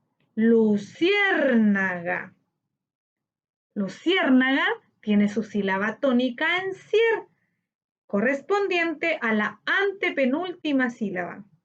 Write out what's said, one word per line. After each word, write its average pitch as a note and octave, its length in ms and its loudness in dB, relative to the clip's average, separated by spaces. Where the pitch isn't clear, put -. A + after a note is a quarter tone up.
luciérnaga. A3 2000 2
Luciérnaga C4+ 920 0
tiene G#3 260 2
su G#3+ 160 -2
sílaba G3+ 560 -4
tónica C4 580 0
en F#4+ 160 -4
cier, G#4+ 540 0
correspondiente E4 1120 -2
a A3+ 120 -2
la G#3+ 320 -4
antepenúltima D#4+ 1200 -2
sílaba. F#3+ 560 -8